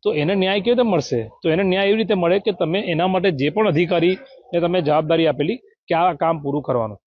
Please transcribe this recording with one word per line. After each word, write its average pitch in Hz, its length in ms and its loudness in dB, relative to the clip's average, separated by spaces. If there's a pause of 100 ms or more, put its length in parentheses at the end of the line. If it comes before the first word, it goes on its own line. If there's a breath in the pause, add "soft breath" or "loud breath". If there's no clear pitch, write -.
તો 208 100 0
એને 151 220 0
ન્યાય 190 260 0
કેવી 233 140 2
રીતે 247 60 0
મળશે? 143 480 0 (140)
તો 165 60 0
એને 170 140 2
ન્યાય 190 240 0
એવી 208 80 2
રીતે 220 180 0
મળે 180 260 2
કે 202 120 -2
તમે 180 280 -2
એના 170 280 -2
માટે 185 240 0
જે 135 180 0
પણ 208 180 0
અધિકારીને 175 920 -2
તમે 175 220 0
જવાબદારી 156 460 2
આપેલી 151 300 -2
કે - 380 -8
આ 175 180 2
કામ 165 280 -2
પૂરું 143 200 -4
કરવાનું 113 460 -4